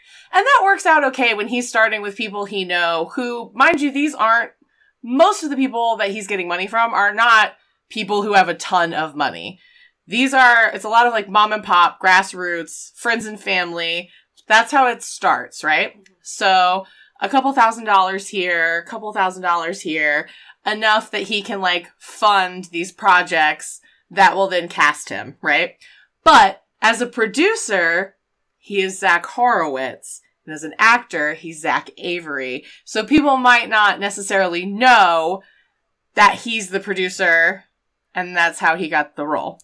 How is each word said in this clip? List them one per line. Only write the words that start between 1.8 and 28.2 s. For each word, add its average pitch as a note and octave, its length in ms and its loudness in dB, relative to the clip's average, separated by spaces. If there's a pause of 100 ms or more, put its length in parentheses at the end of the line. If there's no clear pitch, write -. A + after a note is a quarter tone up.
with G3+ 140 -10
people G#3 300 -8
he G3 180 -6
know E3+ 500 -2
who, A#3+ 400 -6
mind C#4+ 280 4
you, C#4+ 100 -2
these C#4+ 220 -2
aren't, A3+ 360 0 (520)
most D#4+ 420 2
of C#4+ 60 -6
the C#4 60 -4
people A#3 420 -2
that G3+ 120 -2
he's G3+ 160 -8
getting F#3+ 220 -4
money F3+ 180 -4
from A3+ 280 0
are G3+ 200 0
not A3+ 380 2 (380)
people G3+ 320 -4
who G#3 100 -2
have F#3 160 6
a E3+ 60 -4
ton E3+ 400 -2
of D#3 200 -6
money. A#2+ 460 -6 (460)
These B3 280 -2
are, A#3+ 380 6
it's G3+ 120 -12
a G#3+ 40 -8
lot A#3 180 4
of, A#3+ 60 2
like, G#3 160 -4
mom G#3 240 2
and G#3+ 100 -4
pop, F3 380 2
grassroots, F3+ 960 0
friends A#3 300 -4
and G#3+ 120 -14
family. F3 720 -4 (400)
That's A3+ 240 4
how C4+ 160 4
it A#3 160 -4
starts, B2 580 -4
right? D#3 320 -2 (280)
So F#3 640 0 (340)
a G3 80 -6
couple C4+ 240 0
thousand A3+ 320 0
dollars F#3+ 440 0
here, E3+ 500 -2
a E3+ 100 -10
couple G#3+ 240 -12
thousand F#3 300 -2
dollars F3 400 -2
here, D#3 460 -2 (380)
enough G#3+ 440 0
that - 140 -6
he G#3 180 -4
can, G3+ 180 -8
like, F3 280 -2 (100)
fund F#3 760 0
these F3 180 -6
projects F3 920 0 (300)
that F3 240 4
will F#3+ 140 0
then F3 180 -2
cast D3+ 440 -2
him, G#2+ 320 -10
right? D#3+ 340 0 (480)
But A3+ 400 6 (160)
as A3 220 0
a A#3+ 40 -2
producer, G#3+ 1120 -2 (420)